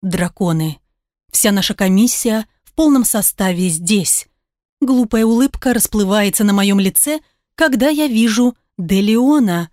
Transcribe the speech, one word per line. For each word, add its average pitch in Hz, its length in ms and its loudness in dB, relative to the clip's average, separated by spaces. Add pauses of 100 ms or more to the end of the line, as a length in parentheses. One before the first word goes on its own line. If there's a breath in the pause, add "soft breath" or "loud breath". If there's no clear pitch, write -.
Драконы. 170 760 -4 (500)
Вся - 220 0
наша 196 220 -2
комиссия 214 720 0 (160)
в - 80 -20
полном 285 320 2
составе 185 640 -2
здесь. 175 640 -2 (500)
Глупая 247 460 0
улыбка 240 480 0
расплывается 208 720 0
на 208 80 2
моём 196 260 2
лице, 240 400 -2 (360)
когда 269 340 0
я 302 180 0
вижу 233 480 0 (220)
Де 185 240 -2
Леона. 220 720 0